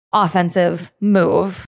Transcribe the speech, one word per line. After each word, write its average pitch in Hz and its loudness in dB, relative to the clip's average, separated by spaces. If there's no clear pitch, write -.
offensive 175 0
move. 190 0